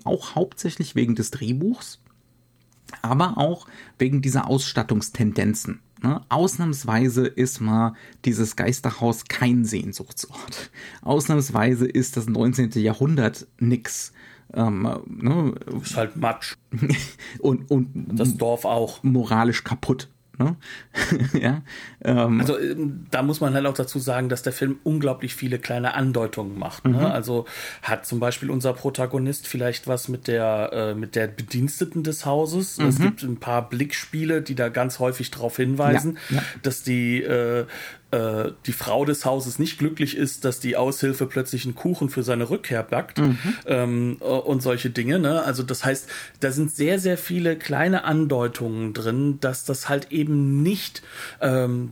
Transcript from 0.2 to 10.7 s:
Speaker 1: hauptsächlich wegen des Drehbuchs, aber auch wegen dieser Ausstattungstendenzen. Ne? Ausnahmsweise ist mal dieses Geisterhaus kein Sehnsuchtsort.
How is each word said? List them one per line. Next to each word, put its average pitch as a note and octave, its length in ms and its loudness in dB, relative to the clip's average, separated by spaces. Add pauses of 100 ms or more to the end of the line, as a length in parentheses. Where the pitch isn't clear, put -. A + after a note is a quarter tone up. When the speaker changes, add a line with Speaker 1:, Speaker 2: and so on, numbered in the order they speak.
Speaker 1:
hauptsächlich - 600 -2
wegen A#2+ 200 2
des A2 140 -2
Drehbuchs, D3 720 -4 (1040)
aber C#3 360 2
auch D#3+ 300 0 (320)
wegen C3+ 220 4
dieser C3+ 260 0
Ausstattungstendenzen. G#2+ 1300 0 (220)
Ne? B2 280 0
Ausnahmsweise C3 1000 2
ist - 340 -2
mal A2 320 2 (320)
dieses A2 300 0
Geisterhaus A2+ 680 0
kein A#2+ 400 4
Sehnsuchtsort. - 1040 -8 (300)